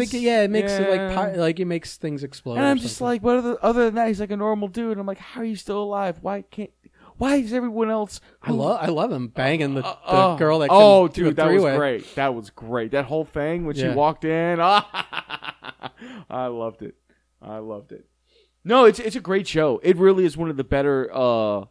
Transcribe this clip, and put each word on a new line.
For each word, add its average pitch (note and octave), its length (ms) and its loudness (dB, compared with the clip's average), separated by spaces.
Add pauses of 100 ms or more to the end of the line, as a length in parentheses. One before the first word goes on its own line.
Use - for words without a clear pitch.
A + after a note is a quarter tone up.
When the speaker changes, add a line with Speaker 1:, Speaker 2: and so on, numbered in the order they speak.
(100)
Speaker 1:
think, A#3+ 120 -4
yeah, A#3 200 4
it G3+ 80 0
makes G3+ 220 0
it G3 160 0
like F#3+ 100 2
Speaker 2:
Yeah. F#3+ 160 -4
Speaker 1:
pi-, F#3+ 220 -2
like, E3 240 0
it F3+ 60 -2
makes E3+ 320 -6
things D3 260 -8
explode C3+ 300 -10
Speaker 2:
And B3+ 100 -2
Speaker 1:
or - 40 4
Speaker 2:
I'm C#4 100 2
just A#3 180 -8
Speaker 1:
something. A#3+ 180 -2
Speaker 2:
like, G3+ 80 -4
but A#3+ 160 2
other, A#3+ 240 -4
other A#3 220 2
than A3 120 0
that, A#3 120 0
he's G3+ 120 -2
like G3+ 100 -8
a G#3 60 -6
normal G#3 320 -2
dude. A3 300 -6
I'm G3 80 -8
like, F#3+ 120 -8
"How - 240 -14
are - 20 -4
you A3+ 120 -6
still G3+ 260 -6
alive? G3+ 400 -6
Why G3 280 -8
can't, - 200 -12 (480)
why C#4 180 2
is A3+ 160 -2
everyone A3+ 380 -2
else G#3+ 300 -4 (220)
Speaker 1:
I - 60 -8
Speaker 2:
who" B2 60 0
Speaker 1:
love, D3 260 0
I D#3 60 -4
love E3+ 260 -2
him B2 160 -6
banging C#3 460 -2
the, C3 80 -4
the - 60 -8
Speaker 2:
Uh, - 180 -12
uh, F#3 300 4
Speaker 1:
girl D#3 240 2
that D3 120 2
Speaker 2:
oh, G3 360 10
Speaker 1:
can C#3 60 -10
do E3+ 120 0
a - 20 4
Speaker 2:
dude, D3 80 2
that D#3 160 2
was G3 100 4
Speaker 1:
three-way. C#3 140 2
Speaker 2:
great. C3+ 380 -2
That C#3 200 0
was G#2+ 160 -10
great. A#2 420 -6
That C#3 120 0
whole D3+ 220 -4
thing D#3+ 400 -4
when D3 100 -6
she C3 60 -2
Speaker 1:
Yeah. B2+ 120 0
Speaker 2:
walked D3+ 300 0
in, E3 360 0
<laughs> - 0 -
I E3+ 1900 -4
loved A#2 360 -10
it. - 120 -14 (480)
I G#2+ 160 -16
loved G#2+ 340 -14
it. - 140 -20 (580)
No, A#3+ 200 6
it's, G#3 160 8
it's A3 160 -6
a A#3 40 -8
great F#3 260 -4
show. D3+ 360 0
It F3 160 4
really F#3 260 4
is D3 140 -2
one E3 100 -6
of D3 80 -8
the C3 80 -6
better, C#3 480 -2
uh, A2 580 0